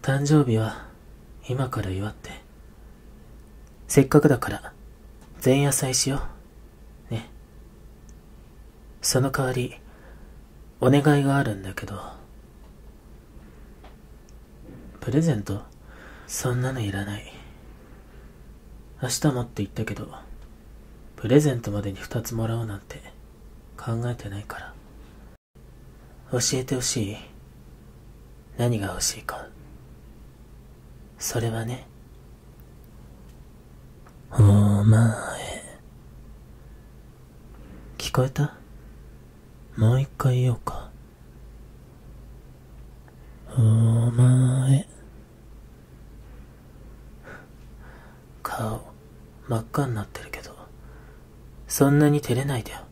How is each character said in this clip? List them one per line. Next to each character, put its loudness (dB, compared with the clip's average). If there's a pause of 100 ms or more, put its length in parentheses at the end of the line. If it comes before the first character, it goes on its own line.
誕 0
生 6
日 4
は、 -4 (600)
今 -4
か -6
ら -6
祝 -6
っ -14
て。 -18 (1600)
せ 6
っ 4
か 6
く 6
だ 4
か -6
ら、 -10 (720)
前 6
夜 2
祭 -2
し 0
よ -4 (880)
う。 -4
ね。 -6 (1700)
そ 0
の 0
代 -4
わ -2
り、 -4 (1040)
お 4
願 6 (180)
い 2
が 2
あ 2
る -2
ん -8
だ -10
け -10
ど。 -10 (3000)
プ -4
レ 4
ゼ 4
ン -4
ト？ -6 (680)
そ -4
ん -2
な -2
の -6
い -2
ら -4
な -8
い。 -18 (1700)
明 -4
日 0
も 2
っ -4
て -8
言 -2
っ -14
た -6
け -6
ど、 -12 (1080)
プ -6
レ 8
ゼ 2
ン -4
ト -6
ま -4
で -6
に -10
二 -6
つ -10
も -2
ら -2
お -4
う -6
な -8
ん -10
て、 -16 (760)
考 -4
え -4
て -14
な -10
い -12
か -14
ら。 -16 (1600)
教 0 (140)
え -2
て -2
ほ -2
し -2
い？ -10 (1400)
何 0
が -6
欲 -6
し -4
い -20
か。 -10 (1700)
そ -4
れ -2
は -6
ね。 -8 (2500)
お 4 (440)
前。 8 (3000)
聞 -8
こ 4
え 0
た？ -2 (1200)
も 4
う 4
一 -4
回 2
言 4
お 0
う -10
か。 -10 (2750)
お 4 (500)
前。 6 (3500)
顔、 -6 (640)
真 0
っ 2
赤 -2
に -4
な -4
っ -10
て -16
る -16
け -12
ど、 -18 (1160)
そ 4
ん 6
な 6
に 2
照 -2
れ 0
な -2
い -6
で -12
よ。 -14 (120)